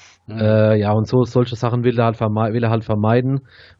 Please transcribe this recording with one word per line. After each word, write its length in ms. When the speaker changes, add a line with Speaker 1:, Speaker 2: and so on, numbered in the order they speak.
Speaker 1:
Mhm. 100
Speaker 2:
Äh, 400
ja, 140
und 160
so, 160
solche 320
Sachen 300
will 120
er 60
halt 140
vermei-, 340
will 120
er 60
halt 140
vermeiden. 640